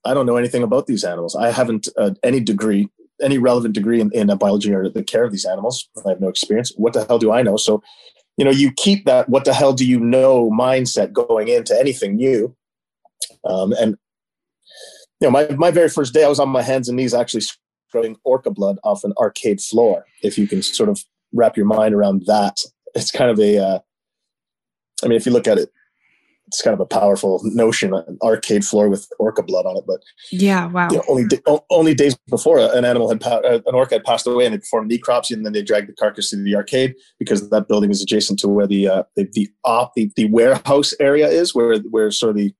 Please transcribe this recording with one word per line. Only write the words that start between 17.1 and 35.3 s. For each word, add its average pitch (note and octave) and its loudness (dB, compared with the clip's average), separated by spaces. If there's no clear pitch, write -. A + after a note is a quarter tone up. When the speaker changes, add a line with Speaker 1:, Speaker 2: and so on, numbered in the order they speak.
Speaker 1:
actually A#2+ -2
scrubbing A2+ -4
orca B2+ 0
blood G2 -2
off G#2 -2
an G2+ -4
arcade G#2 -2
floor, A2 0
if G#2 -4
you G#2 0
can G2 -4
sort - -2
of - -4
wrap A2+ 2
your G#2 0
mind A2 2
around G2 2
that. G#2 0
It's A2+ -6
kind B2 2
of G#2+ 2
a, G#2 4
uh, F#2+ 0
I A#2+ -2
mean, A#2 4
if A2+ -2
you B2 2
look A2+ 2
at G2+ 4
it, - -4
it's - -8
kind A#2 2
of F#2+ -4
a F#2 -2
powerful G2 0
notion, A2 0
an F2 -8
arcade A2 0
floor G#2 2
with G2 -2
orca G#2+ -2
blood F#2 -2
on F#2 -4
it. F2+ -6
But F#2 -4
Speaker 2:
Yeah, F#3 0
wow. F3 -2
Speaker 1:
you F3 2
know, - -2
only B2+ 2
da-, B2+ 0
o-, D3+ 2
only D#3+ 4
days C#3+ 2
before, D3+ 2
uh, A2+ 4
an B2 2
animal A#2+ 2
had A2 -2
pa-, A#2+ -2
uh, A#2+ 2
an B2 -2
orca B2+ 2
had G#2+ -2
passed A#2+ -2
away, B2 2
and A2 -2
they G2+ -6
performed A2 -4
necropsy, A#2+ -2